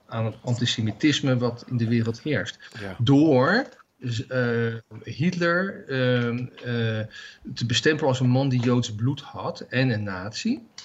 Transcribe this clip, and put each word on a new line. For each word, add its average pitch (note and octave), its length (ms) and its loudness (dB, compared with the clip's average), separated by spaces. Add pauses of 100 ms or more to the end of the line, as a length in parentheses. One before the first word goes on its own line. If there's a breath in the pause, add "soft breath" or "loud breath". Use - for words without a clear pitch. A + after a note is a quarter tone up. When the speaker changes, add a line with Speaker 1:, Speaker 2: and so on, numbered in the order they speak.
Speaker 1:
aan A#2 180 -4
het A2 180 -4
antisemitisme B2 960 0
wat A#2+ 280 -4
in B2+ 100 -4
de A2+ 120 0
wereld A2+ 320 0
heerst. B2 380 -4 (220 loud breath)
Speaker 2:
Ja. G2 180 -10
Speaker 1:
Door, C#3+ 720 6 (300)
z-, B2 220 -6
eh, A#2+ 540 -2 (280)
Hitler, F3 840 -2
ehm, B2 500 0 (260)
eh, A2+ 420 -2 (480 loud breath)
te A#2+ 120 -4
bestempelen D3+ 420 2
als B2+ 120 0
een B2+ 100 4
man C3+ 180 4
die B2+ 120 2
Joods A#2+ 340 2
bloed B2 260 -2
had A#2+ 400 -10
en C3 300 0
een G#2 120 -2
nazi. G2+ 580 -4 (240 loud breath)